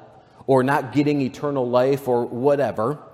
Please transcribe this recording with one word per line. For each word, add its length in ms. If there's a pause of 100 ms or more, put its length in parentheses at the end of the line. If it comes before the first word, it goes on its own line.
(460)
or 160
not 300
getting 280
eternal 480
life 380
or 180
whatever, 760 (140)